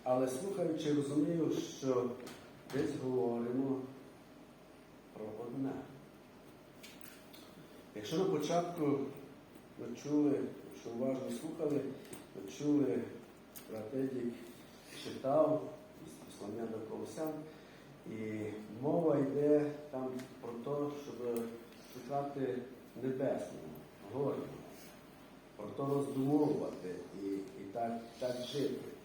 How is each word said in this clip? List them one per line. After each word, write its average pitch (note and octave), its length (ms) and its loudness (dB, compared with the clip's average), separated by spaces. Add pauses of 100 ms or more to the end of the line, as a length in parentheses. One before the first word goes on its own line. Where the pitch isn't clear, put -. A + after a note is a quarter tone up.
Але C3 240 6
слухаючи, D#3+ 640 2
розумію, D3 580 4 (280)
що B2 300 4 (640)
десь C#3 300 2
говоримо B2+ 760 2 (1300)
про A2 120 -6 (200)
одне. C3 260 -2 (2250)
Якщо G#2+ 220 0
на F#3+ 80 6
початку D3+ 720 4 (800)
ми A#2+ 240 -6
чули, D3 360 6 (340)
якщо - 160 -10
уважно A#2+ 520 0
слухали, D#3 400 2 (540)
ми G2 220 -8
чули, C3+ 440 6 (680)
брат G#2+ 240 -6
Едік C3 380 0 (680)
читав D3 580 4 (440)
із - 60 -14 (140)
послання A2 460 -6
до A2 240 -6
Колосян, D#3 380 -4 (720)
і G#2+ 440 -4 (300)
мова D#3 360 6
йде D3 540 6 (200)
там C3 160 -2 (340)
про A#2+ 100 -6
те, C#3+ 520 0
щоб A#2+ 340 0 (560)
шукати C3 640 -2 (460)
небесного, - 640 0 (460)
горного, C3+ 340 0 (1080)
про G#2+ 100 -8
те C#3 260 0
роздумовувати C3+ 1000 4 (280)
і, G2 120 -2
і G2 280 -6 (100)
так, A#2 280 0 (180)
так B2 160 0 (160)
жити. C3+ 340 0 (200)